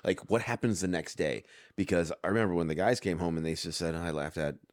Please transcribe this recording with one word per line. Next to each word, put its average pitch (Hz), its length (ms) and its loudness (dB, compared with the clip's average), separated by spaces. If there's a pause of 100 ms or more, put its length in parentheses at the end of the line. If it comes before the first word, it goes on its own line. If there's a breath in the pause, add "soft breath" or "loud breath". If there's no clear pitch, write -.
like, - 260 0
what 113 120 4
happens 117 400 0
the 92 60 0
next 90 280 -2
day? 69 280 -2 (340 loud breath)
Because 87 340 2 (120)
I 80 40 -2
remember 101 260 2
when 85 140 2
the 78 80 0
guys 110 240 2
came 85 200 -2
home 82 180 0
and 80 80 -2
they 80 100 0
just 80 220 -6
said, 82 180 -2
"I 85 160 -2
laughed 76 260 -4
at 73 180 -2 (180)